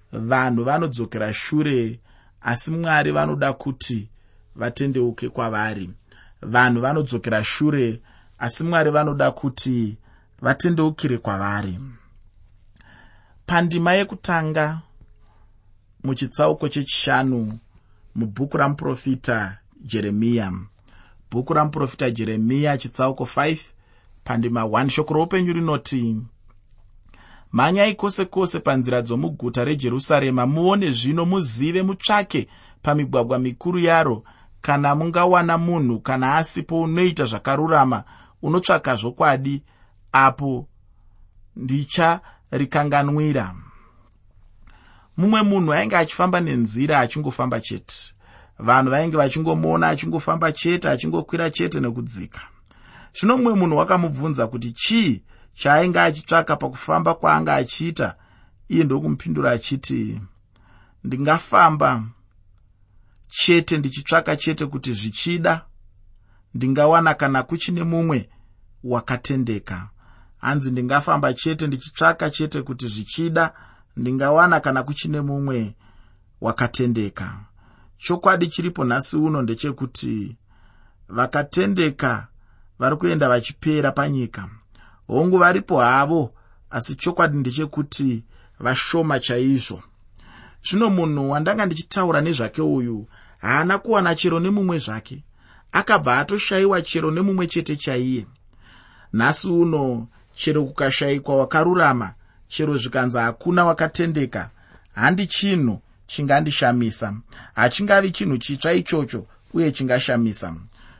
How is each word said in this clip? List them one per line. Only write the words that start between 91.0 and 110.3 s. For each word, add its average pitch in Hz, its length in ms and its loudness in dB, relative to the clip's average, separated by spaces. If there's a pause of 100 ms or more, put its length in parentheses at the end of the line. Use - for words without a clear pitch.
wandanga 190 340 0
ndichitaura 165 560 0
nezvake 151 400 -2
uyu 120 460 -2 (300)
haana 156 400 0
kuwana 190 380 2
chero 165 240 0
nemumwe 185 380 0
zvake. 127 460 -10 (480)
Akabva 160 480 2
atoshayiwa 190 640 2
chero 160 300 -2
nemumwe 185 360 0
chete 165 280 -2
chaiye. 127 520 -2 (880)
Nhasi 135 360 2
uno, 147 580 2 (280)
chero 151 300 0
kukashayikwa 139 720 0
wakarurama, 143 760 2 (340)
chero 147 300 -2
zvikanzi 123 400 -2
hakuna 175 480 0
wakatendeka, 156 840 0 (460)
handi 175 320 -4
chinhu 160 540 -2 (260)
chingandishamisa. 127 1080 -2 (420)
Hachingavi 196 560 2
chinhu 160 260 -2
chitsva 147 360 -2
ichocho, 156 520 -2 (280)
uye 165 180 2
chingashamisa. 120 840 0 (440)